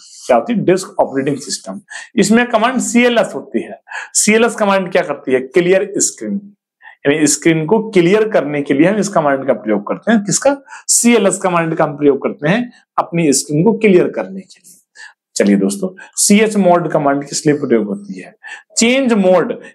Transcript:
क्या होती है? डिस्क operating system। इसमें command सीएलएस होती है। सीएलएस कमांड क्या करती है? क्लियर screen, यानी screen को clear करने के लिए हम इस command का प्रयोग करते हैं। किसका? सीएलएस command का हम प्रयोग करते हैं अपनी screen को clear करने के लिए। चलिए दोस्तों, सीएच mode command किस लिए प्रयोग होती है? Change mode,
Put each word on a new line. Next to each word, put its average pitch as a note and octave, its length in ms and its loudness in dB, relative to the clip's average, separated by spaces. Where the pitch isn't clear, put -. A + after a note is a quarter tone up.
क्या - 100 2
होती - 160 -2
है? A3 60 0
डिस्क F3 420 -2
operating C3+ 360 -2
system। - 440 -12
इसमें A3+ 300 4
command A#3+ 340 0
सीएलएस A#3+ 540 2
होती A#2 280 -6
है। - 180 -14
सीएलएस A3 420 2
कमांड G3 380 -2
क्या F3+ 100 2
करती C#3+ 300 -6
है? - 80 2
क्लियर F3 560 0
screen, G2+ 580 -6
यानी D3+ 200 2
screen D#3+ 400 0
को G#3+ 240 0
clear G3 380 2
करने D3 340 -2
के C#3+ 120 -2
लिए D3+ 140 4
हम G#3+ 80 0
इस G3+ 120 -2
command C#3 380 -2
का C3 60 0
प्रयोग G#2+ 360 -4
करते - 240 -2
हैं। G#3+ 120 2
किसका? C4+ 320 0
सीएलएस G#3+ 520 2
command E3 360 -2
का E3 100 0
हम D3 120 -6
प्रयोग C#3+ 260 2
करते B2 260 -4
हैं A#3+ 240 0
अपनी E3+ 340 0
screen D3+ 320 0
को A3 140 4
clear F3+ 300 4
करने G2 320 -8
के - 200 -20
लिए। - 200 -20
चलिए G2+ 200 2
दोस्तों, F#2+ 420 -4
सीएच G#3 420 2
mode F3 340 2
command C#3+ 340 0
किस - 220 -6
लिए D3 80 4
प्रयोग A#2+ 320 0
होती G2 340 -10
है? - 160 -20
Change B3 360 2
mode, F#3 480 2